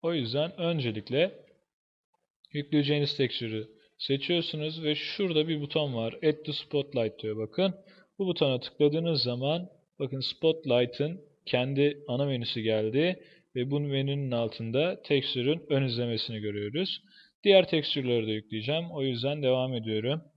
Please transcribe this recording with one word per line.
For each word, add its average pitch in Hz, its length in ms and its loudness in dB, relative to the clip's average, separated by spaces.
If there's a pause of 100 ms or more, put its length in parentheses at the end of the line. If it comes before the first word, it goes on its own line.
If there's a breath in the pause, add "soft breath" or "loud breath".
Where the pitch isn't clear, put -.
O 170 120 0
yüzden 147 460 -2
öncelikle 143 840 -2 (1080)
yükleyeceğiniz 147 640 2
tekstürü 110 520 -2 (300 soft breath)
seçiyorsunuz 156 840 -2
ve 151 120 2
şurada 160 540 0
bir 156 120 0
buton 143 340 -2
var. 113 180 -2
Add 151 320 0
to 151 80 -6
Spotlight 139 720 -2
diyor 107 140 -4
bakın. 180 380 0 (440 loud breath)
Bu 196 80 -2
butona 139 340 2
tıkladığınız 151 600 2
zaman 139 460 -2 (300)
bakın 135 220 -4
Spotlight'ın 147 1000 0 (260)
kendi 139 600 0
ana 131 180 0
menüsü 123 340 -4
geldi 110 600 2 (340 loud breath)
ve 131 140 -2
bu 143 100 0
menünün 139 500 -2
altında 117 720 -2
tekstürün 143 680 0
ön 139 140 2
izlemesini 117 580 -2
görüyoruz. 104 600 -4 (420 soft breath)
Diğer 190 240 10
tekstürleri 127 580 0
de 110 40 -2
yükleyeceğim. 110 600 -4
O 156 120 -6
yüzden 135 400 -2
devam 127 320 2
ediyorum. 113 480 -2 (140)